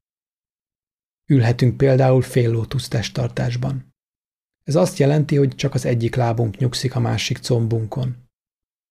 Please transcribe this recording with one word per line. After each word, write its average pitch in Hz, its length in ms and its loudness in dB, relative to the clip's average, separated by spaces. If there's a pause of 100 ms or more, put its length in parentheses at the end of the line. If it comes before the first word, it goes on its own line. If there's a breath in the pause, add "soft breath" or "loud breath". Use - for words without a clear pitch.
(1300)
Ülhetünk 123 480 4
például 131 440 4
fél 120 300 0
lótusz 113 360 -4
testtartásban. 123 1080 -4 (680)
Ez 143 120 -4
azt 180 220 2
jelenti, 147 380 2
hogy 139 200 2
csak - 180 -4
az 127 120 -2
egyik 117 300 0
lábunk 117 420 0
nyugszik 127 380 -2
a 123 40 0
másik 117 400 -2
combunkon. 117 760 -2 (760)